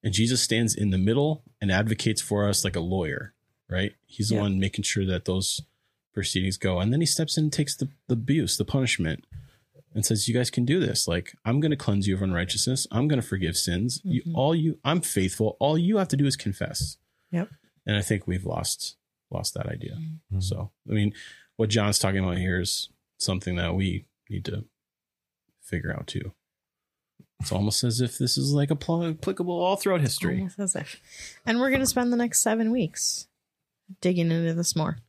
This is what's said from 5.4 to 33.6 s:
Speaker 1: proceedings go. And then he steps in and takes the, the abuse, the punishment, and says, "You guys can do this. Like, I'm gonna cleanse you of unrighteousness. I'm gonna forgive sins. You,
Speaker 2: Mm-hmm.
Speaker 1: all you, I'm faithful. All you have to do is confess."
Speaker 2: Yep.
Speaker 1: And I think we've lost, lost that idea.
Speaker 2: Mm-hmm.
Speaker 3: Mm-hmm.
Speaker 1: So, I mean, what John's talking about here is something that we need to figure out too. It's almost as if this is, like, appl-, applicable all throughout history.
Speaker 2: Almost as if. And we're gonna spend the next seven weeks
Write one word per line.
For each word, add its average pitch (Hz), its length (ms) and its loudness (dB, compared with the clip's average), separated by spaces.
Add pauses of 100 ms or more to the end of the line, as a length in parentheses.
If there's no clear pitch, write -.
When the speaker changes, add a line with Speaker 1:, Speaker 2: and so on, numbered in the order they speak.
Speaker 1:
proceedings 92 420 0
go. 92 240 0
And 104 140 2
then 151 80 2
he 165 40 2
steps - 320 0
in 156 80 2
and 147 80 0
takes 143 220 -2
the, 139 140 -4 (180)
the 127 60 2
abuse, 131 420 0
the - 100 -2
punishment, 104 600 0 (680)
and 107 120 -2
says, 104 220 2
"You 117 60 0
guys 123 160 2
can 123 160 0
do 147 140 2
this. 120 280 0
Like, 87 360 -2
I'm 120 160 2
gonna 151 160 2
cleanse 101 320 2
you 95 80 2
of 95 60 0
unrighteousness. 95 720 0
I'm 127 180 2
gonna 139 120 2
forgive 92 360 -2
sins. 98 480 0
You, 131 160 0
Speaker 2:
Mm-hmm. 165 140 -6
Speaker 1:
all 151 200 2
you, 160 300 0
I'm 160 160 2
faithful. 101 580 0
All 151 180 4
you 180 200 2
have 190 120 2
to 143 80 0
do 143 80 4
is 135 120 2
confess." - 600 -6 (340)
Speaker 2:
Yep. 175 180 -2 (360)
Speaker 1:
And 107 120 2
I 104 40 2
think 101 260 0
we've 92 180 -2
lost, - 500 -4 (340)
lost - 260 -6
that - 120 -6
idea. 50 280 -8
Speaker 2:
Mm-hmm. 160 420 -8
Speaker 3:
Mm-hmm. 92 40 0
Speaker 1:
So, 95 300 -4 (180)
I - 40 -2
mean, 104 200 2 (440)
what 110 120 2
John's 104 300 4
talking 95 240 2
about 90 140 0
here 90 240 0
is - 280 -4 (280)
something 92 380 -2
that 85 200 0
we 92 300 0 (240)
need 95 160 -6
to - 200 -6 (960)
figure - 320 -4
out - 140 -8
too. - 260 -8 (1080)
It's - 140 -4
almost 101 320 2
as 120 160 2
if 117 160 -2
this 127 200 0
is, 135 140 0
like, 143 180 2
appl-, 165 480 0
applicable 180 400 -4
all 185 200 2
throughout 190 240 2
history. 175 380 0
Speaker 2:
Almost 190 200 -6
as 196 160 -2
if. - 240 -10 (460)
And 233 160 2
we're 269 100 4
gonna 262 140 2
spend 247 280 2
the 240 40 2
next 240 240 2
seven 226 300 2
weeks - 560 -2 (720)